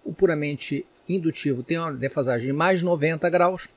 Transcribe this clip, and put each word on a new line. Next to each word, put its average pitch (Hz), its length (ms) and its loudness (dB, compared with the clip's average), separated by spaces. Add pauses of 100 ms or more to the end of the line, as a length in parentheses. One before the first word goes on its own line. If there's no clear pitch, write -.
o 190 80 -6
puramente 147 720 0 (240)
indutivo 160 520 -2
tem 160 160 -4
uma 165 140 -4
defasagem 131 560 -2
de 139 60 -2
mais 175 280 2
noventa 165 480 0
graus 175 480 2